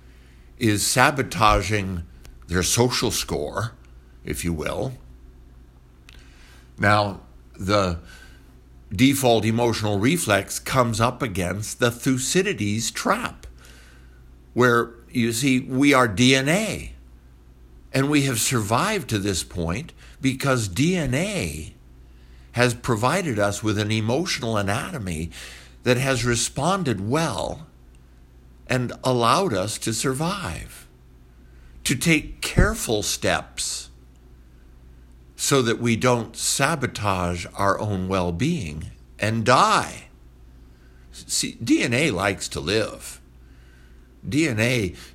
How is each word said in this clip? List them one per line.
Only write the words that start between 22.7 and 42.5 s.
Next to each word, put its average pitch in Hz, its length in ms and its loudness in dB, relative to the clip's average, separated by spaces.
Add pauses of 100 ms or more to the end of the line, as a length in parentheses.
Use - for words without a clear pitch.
provided 123 640 0
us 101 240 0
with 104 160 0
an 107 120 -2
emotional 113 680 -2
anatomy 98 720 -4 (520)
that 123 140 4
has 131 280 0
responded 123 840 -2
well 139 580 -4 (1000)
and 123 260 -2 (120)
allowed 127 500 2
us 95 240 -2
to 113 140 -4
survive, 139 920 -6 (1000)
to 143 100 0
take 151 460 0
careful 185 640 2
steps - 840 -4 (1500)
so 139 220 2
that 113 160 0
we 117 160 0
don't 113 420 0
sabotage 104 1200 -2
our 98 240 0
own 98 300 -4
well-being 90 800 -2 (340)
and 110 260 0
die. 147 600 2 (1040)
See, - 400 -6 (100)
D 277 200 4
N 123 120 0
A 143 160 2
likes 95 380 -2
to - 120 -8